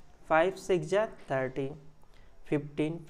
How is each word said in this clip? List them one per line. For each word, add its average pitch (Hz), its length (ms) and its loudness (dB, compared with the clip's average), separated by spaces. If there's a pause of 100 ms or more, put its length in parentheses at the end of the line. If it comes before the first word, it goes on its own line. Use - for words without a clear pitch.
(280)
फ़ाइव 170 280 6
सिक्स 175 300 0
जा 196 200 2 (240)
थर्टी, 135 380 0 (800)
फ़िफ़्टीन, 151 500 0 (120)